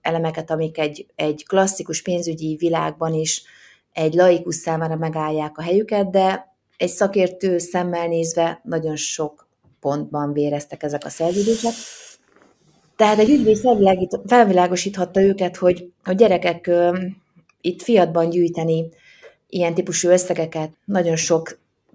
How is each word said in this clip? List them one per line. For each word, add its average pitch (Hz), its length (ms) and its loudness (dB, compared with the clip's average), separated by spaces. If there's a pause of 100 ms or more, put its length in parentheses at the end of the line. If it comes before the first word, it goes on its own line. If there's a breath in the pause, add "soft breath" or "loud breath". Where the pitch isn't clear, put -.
elemeket, 160 500 -4
amik 160 260 -4
egy, 151 280 -4 (100)
egy 151 320 -4
klasszikus 190 540 0
pénzügyi 160 580 -4
világban 160 540 -2
is 156 300 -4 (500 soft breath)
egy 160 200 0
laikus 175 420 4
számára 160 400 -2
megállják 156 640 -4
a 156 40 -10
helyüket, 202 480 0
de 190 460 0 (220)
egy 180 120 0
szakértő 190 680 0
szemmel 175 500 -2
nézve 165 560 -2
nagyon 160 320 -4
sok - 520 -8 (320)
pontban 147 540 -4
véreztek 147 500 -4
ezek 147 220 -6
a - 40 -12
szerződések. 208 640 -2 (1200)
Tehát 214 240 4
egy 220 100 6
ügyvéd 208 280 4
felvilágít-, 196 680 2
felvilágosíthatta 185 960 2
őket, 190 360 2
hogy, 180 340 0 (120)
hogy 185 120 -2
gyerekek, 180 520 2
ö, 175 300 2 (640)
itt 180 200 -6
fiatban 170 480 2
gyűjteni 165 600 -2 (600 soft breath)
ilyen 170 240 -2
típusú 175 360 -2
összegeket 165 600 0 (140)
nagyon 175 300 0
sok 160 440 -2 (360)